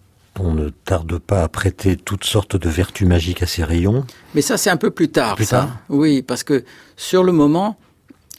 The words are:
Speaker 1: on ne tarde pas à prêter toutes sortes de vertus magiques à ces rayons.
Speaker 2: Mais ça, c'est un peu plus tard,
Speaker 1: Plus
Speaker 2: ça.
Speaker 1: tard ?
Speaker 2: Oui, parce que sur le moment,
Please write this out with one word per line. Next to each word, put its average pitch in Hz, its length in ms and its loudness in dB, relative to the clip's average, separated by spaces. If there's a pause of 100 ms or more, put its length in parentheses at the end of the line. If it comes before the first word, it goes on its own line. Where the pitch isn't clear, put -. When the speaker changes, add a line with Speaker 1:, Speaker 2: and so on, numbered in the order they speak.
(400)
Speaker 1:
on 85 140 0
ne 76 160 -2
tarde 82 480 -4
pas 95 260 0
à 80 40 0
prêter - 480 0
toutes - 280 -8
sortes - 320 -2
de 87 120 -2
vertus 90 380 0
magiques 87 380 0
à - 20 -2
ces - 160 -4
rayons. 92 420 0 (300)
Speaker 2:
Mais 151 80 2
ça, 214 140 0
c'est 196 140 0
un 175 60 2
peu - 140 0
plus 165 200 0
tard, 113 260 0
Speaker 1:
Plus 110 80 0
Speaker 2:
ça. 123 140 2
Speaker 1:
tard ? 127 200 -2 (100)
Speaker 2:
Oui, 143 340 2
parce 123 200 -6
que 139 220 0 (320)
sur - 260 0
le 185 80 4
moment, 170 480 2 (600)